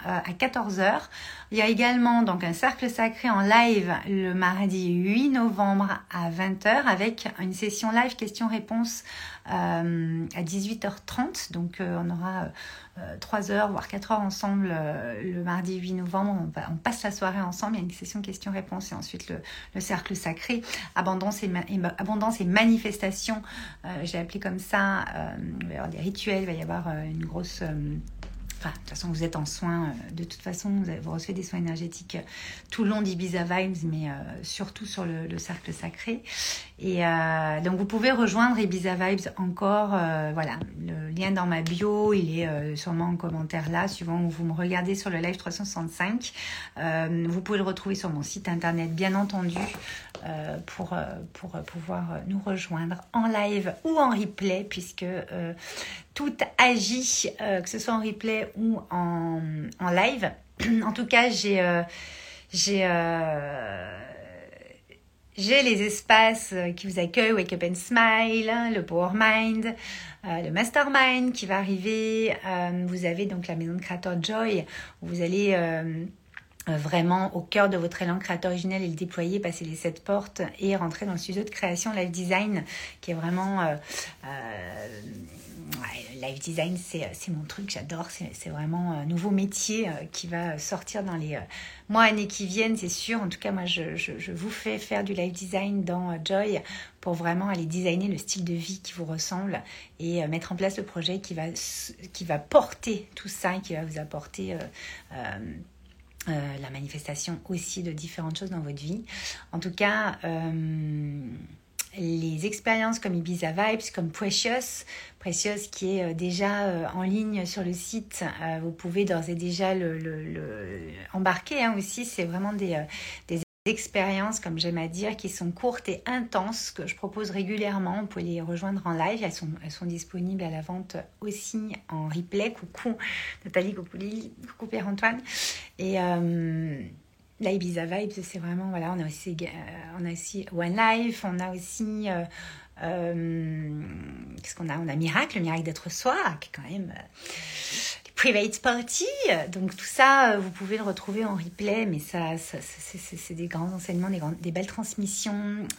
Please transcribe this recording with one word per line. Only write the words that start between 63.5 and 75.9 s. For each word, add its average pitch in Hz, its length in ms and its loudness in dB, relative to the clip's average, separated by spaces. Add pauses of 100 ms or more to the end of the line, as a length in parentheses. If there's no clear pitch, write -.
j'ai 233 260 8
les 220 200 6
espaces, 220 720 6
euh, 175 180 0
qui 185 140 -8
vous 185 120 -2
accueillent, 220 340 4
Wake 190 200 2
Up 170 100 -2
and 175 120 0
Smile, 226 760 4
hein, 233 260 2
le 190 80 2
Power 175 300 2
Mind, 220 600 4 (500)
euh, 175 160 0
le 165 100 -2
Mastermind 254 840 6
qui 208 100 -4
va 190 140 2
arriver. 220 760 2 (120)
Euh, 180 420 0
vous 180 160 -2
avez 175 220 2
donc 180 200 -4
la 170 100 -4
maison 165 180 -2
de 175 80 -2
créateur 180 400 -2
Joy, 214 420 2 (380)
où 170 60 -8
vous 175 120 -2
allez, 196 320 4
euh, 165 540 2 (640)